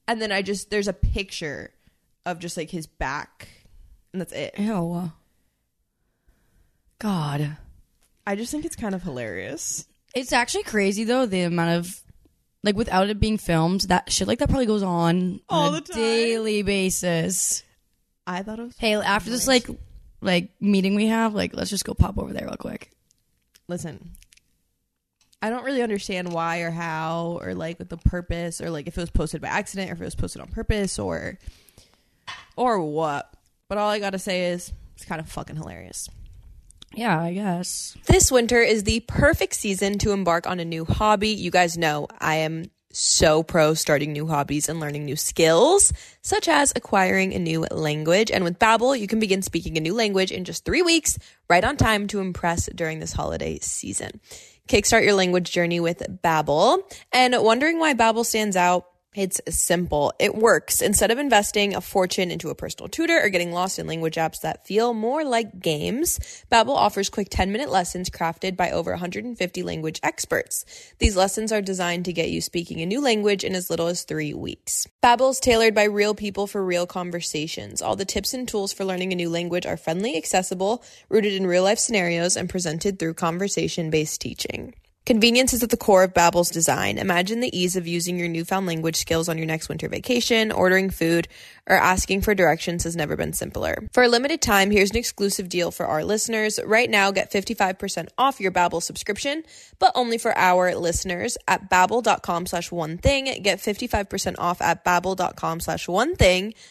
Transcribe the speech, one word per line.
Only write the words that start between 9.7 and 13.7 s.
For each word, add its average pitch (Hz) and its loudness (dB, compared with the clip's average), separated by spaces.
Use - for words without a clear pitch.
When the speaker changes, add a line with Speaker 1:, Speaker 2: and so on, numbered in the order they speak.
Speaker 2:
It's 254 -4
actually 294 0
crazy, 202 0
though, 247 2
the 185 0
amount 170 2
of, 175 -8
like, 208 2
without 214 2
it 208 -2
being 214 2
filmed, 170 2